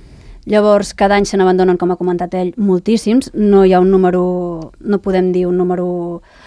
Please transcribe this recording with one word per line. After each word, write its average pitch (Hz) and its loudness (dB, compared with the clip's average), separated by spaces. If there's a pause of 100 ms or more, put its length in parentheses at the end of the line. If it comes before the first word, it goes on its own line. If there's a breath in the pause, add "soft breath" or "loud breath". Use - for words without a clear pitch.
(480 soft breath)
Llavors, 208 2
cada 202 2
any 202 0
se 202 -4
n'abandonen, 185 2
com 180 -2
ha 175 -4
comentat 175 -4
ell, 180 -4
moltíssims. 208 0
No 202 4
hi 185 4
ha 180 4
un 185 2
número, 180 -2
no 202 -2
podem 185 0
dir 180 0
un 180 -2
número 180 -4 (240 loud breath)